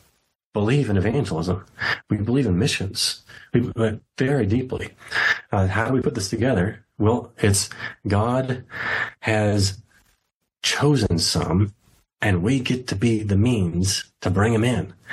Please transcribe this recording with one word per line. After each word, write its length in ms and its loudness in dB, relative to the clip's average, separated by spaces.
believe 360 0
in 80 2
evangelism. 640 -2
We 80 0
believe 300 0
in 100 2
missions. 640 -2
We, 220 2
uh, 220 0
very 300 0
deeply. 420 -2
Uh, 160 2
how 180 0
do 80 0
we 80 2
put 140 -2
this 140 -4
together? 540 0
Well, 400 0
it's 320 2
God 580 0
has 580 0
chosen 560 2
some, 560 0
and 180 2
we 180 2
get 280 -4
to 80 -4
be 260 2
the 160 2
means 720 0
to 100 0
bring 240 2
'em 80 2
in. 320 -2